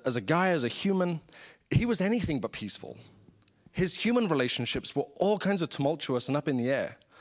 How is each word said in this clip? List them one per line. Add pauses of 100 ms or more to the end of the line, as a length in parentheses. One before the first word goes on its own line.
as
a
guy,
as
a
human, (480)
he
was
anything
but
peaceful. (760)
His
human
relationships
were (140)
all
kinds
of
tumultuous
and
up
in
the
air. (240)